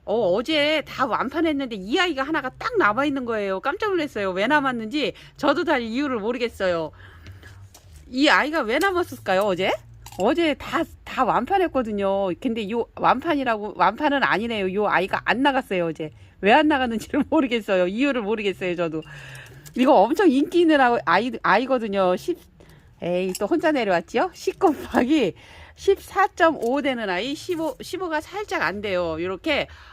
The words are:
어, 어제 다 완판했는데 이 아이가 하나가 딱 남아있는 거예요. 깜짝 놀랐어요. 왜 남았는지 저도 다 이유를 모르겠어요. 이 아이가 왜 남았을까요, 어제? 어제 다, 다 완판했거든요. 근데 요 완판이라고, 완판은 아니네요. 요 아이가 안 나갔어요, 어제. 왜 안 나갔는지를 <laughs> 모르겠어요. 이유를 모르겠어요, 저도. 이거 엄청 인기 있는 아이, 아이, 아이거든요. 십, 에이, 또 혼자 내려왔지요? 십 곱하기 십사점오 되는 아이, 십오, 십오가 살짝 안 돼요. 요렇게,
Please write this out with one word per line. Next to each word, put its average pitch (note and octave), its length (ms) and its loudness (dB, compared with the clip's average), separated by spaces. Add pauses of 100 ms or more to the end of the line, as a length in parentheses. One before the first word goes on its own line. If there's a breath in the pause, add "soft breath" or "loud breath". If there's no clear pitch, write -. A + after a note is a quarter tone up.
어, G3+ 300 0
어제 D4 520 0
다 - 200 -4
완판했는데 C4 720 -2
이 G#3 220 -4
아이가 D4+ 240 0
하나가 C#4 260 -4
딱 A#4 280 -6
남아있는 C4+ 480 2
거예요. G3+ 360 -2
깜짝 G4+ 300 -2
놀랐어요. B3 400 -2
왜 F#3+ 160 -2
남았는지 C4 680 0 (240 loud breath)
저도 E4 260 0
다 C#4+ 140 2
이유를 A#3+ 420 -2
모르겠어요. G3 720 -2 (1160 loud breath)
이 C4 200 2
아이가 C4 320 2
왜 A#3 180 -2
남았을까요, F4 640 -2
어제? F#3+ 300 0 (480)
어제 D4+ 360 2
다, - 280 -4 (220)
다 - 180 -2
완판했거든요. G#3 1040 0 (120)
근데 A3+ 280 -4
요 A#3 160 -4 (120)
완판이라고, A#3+ 800 0
완판은 B3+ 460 2
아니네요. F#3+ 500 0
요 G#3 140 0
아이가 E3+ 380 0
안 G#3 160 0
나갔어요, B3+ 460 0
어제. D#3 240 -6 (300 soft breath)
왜 G3 120 4
안 D4+ 140 6
나갔는지를 C4 600 0
<laughs> - 40 -4
모르겠어요. G#3+ 560 2
이유를 A#3+ 340 0
모르겠어요, G3 540 -4
저도. D#3+ 260 -4 (720 loud breath)
이거 C4 180 6
엄청 B3+ 360 6
인기 D4 320 2
있는 D#4 180 6
아이, A#3+ 260 4
아이, G3+ 260 2 (100)
아이거든요. G3 760 2
십, - 200 -4 (640 soft breath)
에이, F#3 380 -2
또 G#3 60 -4
혼자 D#4+ 260 0
내려왔지요? A#3 640 0
십 - 260 -6
곱하기 C4+ 760 2 (420 loud breath)
십사점오 E4 1080 0
되는 A#3+ 280 -2
아이, A3 260 -2
십오, D#4+ 460 -6
십오가 D#4+ 400 -6
살짝 F#4+ 400 -6
안 F#3 200 -2
돼요. F3+ 400 -2
요렇게, F#3+ 460 -4 (240 loud breath)